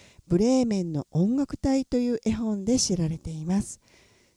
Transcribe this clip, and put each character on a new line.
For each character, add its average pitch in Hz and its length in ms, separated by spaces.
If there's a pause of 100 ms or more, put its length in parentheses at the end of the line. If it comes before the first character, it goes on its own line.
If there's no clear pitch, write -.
(280)
ブ 175 120
レ 254 240
ー - 20
メ 202 160
ン 170 120
の 143 180
音 196 240
楽 285 220
隊 269 280
と 254 120
い 240 160
う 220 120
絵 220 60
本 214 340
で 247 140
知 185 180
ら 165 100
れ 160 120
て - 100
い 156 160
ま 190 160
す。 - 180 (580)